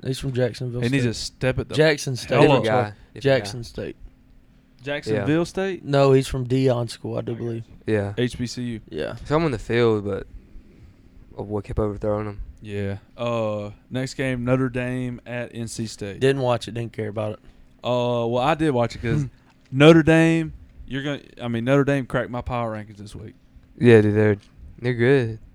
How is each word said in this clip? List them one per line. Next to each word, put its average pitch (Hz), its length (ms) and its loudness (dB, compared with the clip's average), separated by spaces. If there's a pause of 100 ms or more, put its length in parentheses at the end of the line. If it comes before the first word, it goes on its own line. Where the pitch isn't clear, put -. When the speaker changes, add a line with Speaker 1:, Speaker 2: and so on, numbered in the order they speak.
Speaker 1:
guy. - 60 -10
Speaker 2:
He's 131 120 -6
from 139 140 -6
Jacksonville 120 500 -4
Speaker 3:
And 120 100 0
he's 135 100 2
Speaker 2:
State. 120 60 2
Speaker 3:
a 110 40 -4
step - 460 -4
at 117 100 -6
the 95 60 -8
Speaker 2:
Jackson 147 400 2
State. - 160 -10
Speaker 3:
hell 131 100 4
Speaker 1:
Different 143 180 6
Speaker 3:
of 110 60 -2
Speaker 1:
guy. 107 180 2 (300)
Different 110 100 -16
Speaker 2:
Jackson 127 360 0
Speaker 1:
guy. 117 40 -10
Speaker 2:
State. 98 320 -10 (880)
Speaker 3:
Jacksonville 139 560 -2
Speaker 1:
Yeah. 170 60 0
Speaker 3:
State? 190 400 -6
Speaker 2:
No, 139 260 4
he's 131 160 4
from 127 200 -6
Deion 123 420 0
School, 113 280 -8
I 117 40 -4
do 117 140 -6
believe. 113 280 -8 (240)
Speaker 1:
Yeah. 101 300 0
Speaker 3:
H 123 200 -4
B 123 100 -6
C 123 160 -10
U. 117 260 -8
Speaker 2:
Yeah. 76 260 -8 (100)
Speaker 1:
So 143 100 -2
I'm 165 100 2
on 147 60 0
the 110 80 -4
field, 113 460 2
but 98 220 -6 (1120)
oh, 120 60 -8
we 101 180 -6
kept 113 180 -2
overthrowing 104 480 -2
him. 101 140 -10 (200)
Speaker 3:
Yeah. 101 360 -6 (200)
Uh, 107 540 -4 (180)
next 131 260 -6
game, 131 300 -4
Notre 131 240 2
Dame 123 560 -6
at 120 280 -10
N 117 140 -8
C 113 200 -8
State. 101 320 -10
Speaker 2:
Didn't 135 220 2
watch 123 260 -2
it. 113 60 -12
Didn't 113 200 -8
care 107 160 -6
about 107 240 -4
it. - 60 -14 (440)
Speaker 3:
Uh, 120 440 0
well, 120 120 0
I 147 160 0
did 156 160 0
watch 120 240 0
it - 60 -14
'cause 135 240 -2 (240)
Speaker 2:
<laughs> - 220 -20
Speaker 3:
Notre 156 320 10
Dame – 165 500 2 (340)
you're 135 160 -8
gonna, 143 180 -8 (200)
I 120 60 -6
mean, 117 180 -4
Notre 139 180 4
Dame 135 220 0
cracked 117 240 -4
my 120 120 -8
power 120 340 -4
rankings 107 220 -14
this 101 180 -16
week. 107 200 -16 (440)
Speaker 1:
Yeah, 117 220 10
dude, 104 140 2
they're, 107 220 4 (420)
they're 123 140 -2
good. 117 460 2 (160)